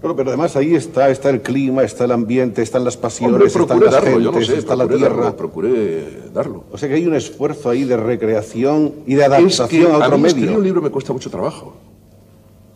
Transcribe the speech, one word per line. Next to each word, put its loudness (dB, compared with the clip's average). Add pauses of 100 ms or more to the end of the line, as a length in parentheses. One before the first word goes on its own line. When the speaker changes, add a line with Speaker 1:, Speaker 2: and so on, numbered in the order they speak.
Speaker 1:
Bueno, -4
pero -2
además -2
ahí 2
está, 0
está 0
el 0
clima, -2
está -4
el 0
ambiente, 0
están -2
las -2
pasiones, -2
Speaker 2:
Hombre, 6
Speaker 1:
están 2
Speaker 2:
procuré 4
Speaker 1:
las 4 (100)
Speaker 2:
darlo, 2
yo 0
no 0
Speaker 1:
gentes, 0
Speaker 2:
sé, 0
Speaker 1:
está -4
la 0
Speaker 2:
procuré 0
Speaker 1:
tierra. 0
Speaker 2:
darlo, -4
procuré -6
darlo. -6
Speaker 1:
O -14
sea -6
que -2
hay 0
un 0
esfuerzo -4
ahí 0
de 0
recreación 0 (140)
y 0
de 4
Speaker 2:
Es 4
que 4
Speaker 1:
adaptación 4
a 4
otro 4
Speaker 2:
a 2
mí -
Speaker 1:
medio. 4
Speaker 2:
escribir 0
un 2
libro 0
me -2
cuesta -6
mucho -8
trabajo. -8 (1040)